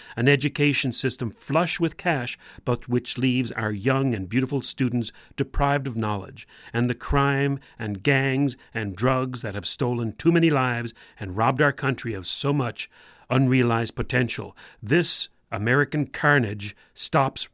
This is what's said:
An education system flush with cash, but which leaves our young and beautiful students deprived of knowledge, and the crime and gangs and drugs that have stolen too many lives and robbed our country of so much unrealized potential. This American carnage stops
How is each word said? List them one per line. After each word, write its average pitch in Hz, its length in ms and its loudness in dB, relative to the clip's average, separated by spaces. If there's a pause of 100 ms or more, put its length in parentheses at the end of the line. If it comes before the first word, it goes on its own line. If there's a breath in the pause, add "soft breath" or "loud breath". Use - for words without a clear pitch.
(160 loud breath)
An 120 120 4
education 139 640 2
system 123 380 -2
flush 165 500 -2
with 165 160 -2
cash, 143 400 -2 (300 loud breath)
but 123 240 -2
which 120 260 0
leaves 127 360 0
our 110 200 -2
young 127 420 0
and 95 140 -4
beautiful 131 320 0
students 120 500 -2 (240 loud breath)
deprived 139 520 0
of 120 100 -6
knowledge, 104 500 -4 (280 loud breath)
and 120 160 2
the 120 40 -2
crime 139 640 2 (200 loud breath)
and 104 240 -6
gangs 135 560 2 (160 soft breath)
and 104 200 -4
drugs 127 460 0
that 107 140 -6
have 101 120 -6
stolen 120 460 -2
too - 180 2
many 165 200 6
lives 123 420 0 (260 loud breath)
and 95 200 -6
robbed 127 240 4
our 143 100 4
country 131 400 -4
of 95 140 -8
so - 260 -2
much 127 380 -4 (400 loud breath)
unrealized 123 640 4
potential. 120 580 -2 (280 loud breath)
This 160 480 0 (200)
American 127 560 0
carnage 107 680 0 (160 soft breath)
stops - 600 -2